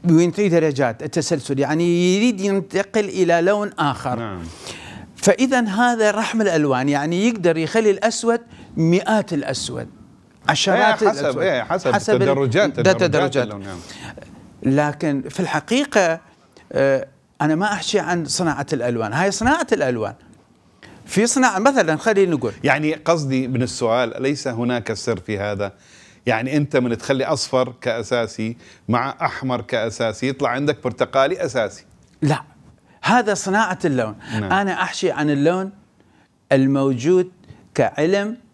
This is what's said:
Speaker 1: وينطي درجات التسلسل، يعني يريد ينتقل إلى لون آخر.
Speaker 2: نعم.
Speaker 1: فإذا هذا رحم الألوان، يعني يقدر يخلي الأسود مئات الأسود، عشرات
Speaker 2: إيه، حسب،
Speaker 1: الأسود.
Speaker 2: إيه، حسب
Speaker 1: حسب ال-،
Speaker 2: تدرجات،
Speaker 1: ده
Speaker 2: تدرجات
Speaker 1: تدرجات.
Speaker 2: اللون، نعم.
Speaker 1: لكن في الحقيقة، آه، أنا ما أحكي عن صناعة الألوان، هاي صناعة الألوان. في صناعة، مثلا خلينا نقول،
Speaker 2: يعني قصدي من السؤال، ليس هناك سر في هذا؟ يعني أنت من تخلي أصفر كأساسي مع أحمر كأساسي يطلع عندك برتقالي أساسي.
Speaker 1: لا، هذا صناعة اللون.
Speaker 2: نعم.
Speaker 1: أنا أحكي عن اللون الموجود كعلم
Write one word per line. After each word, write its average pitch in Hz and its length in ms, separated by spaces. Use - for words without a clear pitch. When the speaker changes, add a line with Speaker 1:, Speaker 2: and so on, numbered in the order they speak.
Speaker 1:
وينطي 175 380
درجات 139 540
التسلسل، 143 560
يعني 175 580
يريد 214 240
ينتقل 196 640
إلى 170 360
لون 208 380
آخر. 131 400
Speaker 2:
نعم. 98 240
Speaker 1:
فإذا 247 440
هذا 220 500
رحم 220 320
الألوان، 147 460
يعني 165 400
يقدر 175 280
يخلي 208 340
الأسود 226 500
مئات 180 560
الأسود، 123 560
عشرات 220 540
Speaker 2:
إيه، 208 80
حسب، 156 140
Speaker 1:
الأسود. 143 180
Speaker 2:
إيه، 147 200
حسب 170 300
Speaker 1:
حسب 208 220
ال-، 196 40
Speaker 2:
تدرجات، 139 520
Speaker 1:
ده 180 220
Speaker 2:
تدرجات 185 80
Speaker 1:
تدرجات. 143 440
Speaker 2:
اللون، 104 160
نعم. 95 180
Speaker 1:
لكن 143 680
في - 100
الحقيقة، 180 800
آه، 135 340
أنا 151 140
ما 202 180
أحكي 202 260
عن 175 260
صناعة 143 480
الألوان، 117 400
هاي 180 180
صناعة 269 420
الألوان. 123 420
في 214 200
صناعة، 233 320
مثلا 170 380
خلينا 190 380
نقول، 117 180
Speaker 2:
يعني 151 300
قصدي 139 540
من 127 140
السؤال، 120 600
ليس 139 260
هناك 120 440
سر 104 280
في 104 180
هذا؟ 101 340
يعني 123 300
أنت 147 200
من 120 220
تخلي 131 260
أصفر 127 560
كأساسي 117 760
مع 123 340
أحمر 127 380
كأساسي 113 680
يطلع 135 220
عندك 143 340
برتقالي 135 600
أساسي. 113 400
Speaker 1:
لا، 147 200
هذا 214 320
صناعة 190 500
اللون. 123 300
Speaker 2:
نعم. 190 200
Speaker 1:
أنا 196 200
أحكي 180 280
عن 147 200
اللون 175 400
الموجود 139 800
كعلم 196 600